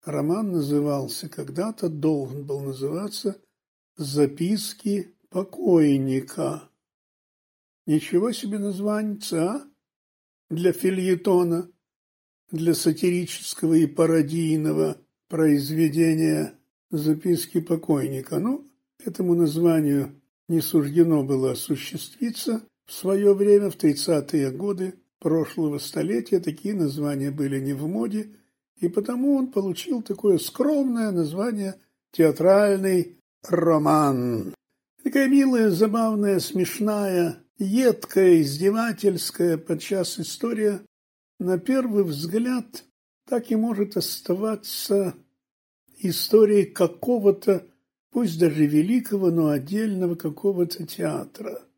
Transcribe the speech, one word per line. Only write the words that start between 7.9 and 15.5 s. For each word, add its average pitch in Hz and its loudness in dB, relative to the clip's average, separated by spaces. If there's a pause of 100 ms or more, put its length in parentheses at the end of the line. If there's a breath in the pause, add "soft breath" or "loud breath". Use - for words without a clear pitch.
себе 214 -8
названьца, 202 -4
а? 277 -8 (840)
Для 170 0
фельетона, 180 0 (800)
для 165 0
сатирического 175 -2
и 160 6
пародийного 156 0 (300)
произведения 156 2 (360)